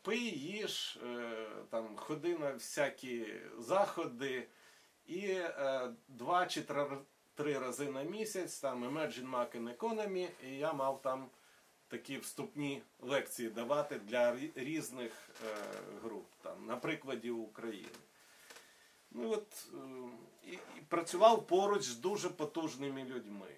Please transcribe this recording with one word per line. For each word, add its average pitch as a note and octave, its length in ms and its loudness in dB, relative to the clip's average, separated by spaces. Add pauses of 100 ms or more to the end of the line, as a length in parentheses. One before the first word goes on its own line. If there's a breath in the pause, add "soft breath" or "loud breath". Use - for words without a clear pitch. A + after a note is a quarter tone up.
пий, G#3+ 380 0
їж, F#3+ 640 -4
е, A#2 440 -4 (220)
там, A2 280 -2
ходи D3+ 400 0
на C#3+ 160 0
всякі A#2+ 800 -2 (240)
заходи, C3 880 2 (580 loud breath)
і, F3+ 220 -4
е, C#3 680 0 (140)
два C3 380 4
чи - 160 -2
три C#3+ 200 0
р-, C#3 160 0 (400)
три D3 220 2
рази C3 320 -2
на C3+ 120 -2
місяць, F#3+ 560 -4
там, B2 260 0 (120)
Emerging C3 340 -2
Market A#2+ 460 0
Economy, G3+ 520 0 (140)
і C3+ 140 -8
я D#3 160 2
мав C3+ 280 2
там C3 280 0 (580 loud breath)
такі B2 300 -6
вступні C#3 640 -4 (180)
лекції B2 500 0
давати B2 500 0
для A#2+ 360 6
рі-, C#3+ 200 -6
різних, B2+ 560 -4 (340)
е, G#2+ 100 -2 (480)
груп, G2+ 220 -6 (160)
там, F2+ 240 -10
на A#2+ 120 -2
прикладі B2+ 540 -4
України. A2 580 -6 (1200 loud breath)
Ну, A3+ 120 -6
і - 40 -2
от, - 460 -2
е, C#3 40 -12 (680)
і, - 80 -14
і - 360 -14
працював F3 600 8
поруч G3 360 6
з B2 140 -2
дуже F#3 320 2
потужними C#3 720 -2
людьми. G#2 440 -6 (100)